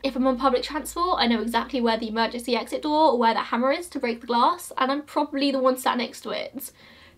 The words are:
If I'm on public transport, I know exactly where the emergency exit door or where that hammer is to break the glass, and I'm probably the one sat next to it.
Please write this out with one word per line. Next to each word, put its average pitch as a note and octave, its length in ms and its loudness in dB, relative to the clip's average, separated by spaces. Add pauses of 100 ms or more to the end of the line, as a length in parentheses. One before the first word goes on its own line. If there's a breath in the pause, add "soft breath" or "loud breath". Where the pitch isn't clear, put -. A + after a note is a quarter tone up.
If C4+ 120 -2
I'm C4 120 2
on B3+ 100 2
public B3 240 2
transport, E4+ 580 -2
I A#3+ 60 2
know A3+ 160 2
exactly A#3 400 -2
where A3+ 160 2
the A3+ 120 -6
emergency A#3 460 -2
exit A3+ 280 -4
door D4+ 300 4
or A#3+ 40 2
where A3+ 160 4
that - 140 -2
hammer B3 240 0
is F4 180 -2
to C#4+ 100 -8
break A#3 220 -4
the - 60 -16
glass, B3+ 500 2
and C4 140 0
I'm C#4+ 100 -2
probably D4 500 0
the C4+ 80 0
one B3+ 180 4
sat B3+ 200 0
next - 240 -6
to G#3+ 80 -10
it. - 420 -8 (460 loud breath)